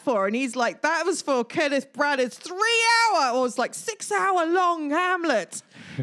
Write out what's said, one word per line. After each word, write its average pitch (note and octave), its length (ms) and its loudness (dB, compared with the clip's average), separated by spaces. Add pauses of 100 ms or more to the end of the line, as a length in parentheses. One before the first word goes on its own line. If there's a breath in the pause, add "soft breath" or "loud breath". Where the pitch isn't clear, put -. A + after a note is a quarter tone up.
for?" G3+ 240 0
And G#3 80 -2
he's B3+ 220 -4
like, A#3 260 -2
"That D#4+ 240 0
was F#4 160 0
for B3+ 200 0
Kenneth C#4 500 -2
Branagh's C4+ 440 0
three-hour, A4 1000 2
or B3+ 120 2
it's A3+ 100 -8
like A#3 160 -2
six-hour-long F4+ 1200 0
Hamlet. E4+ 720 -2 (400 loud breath)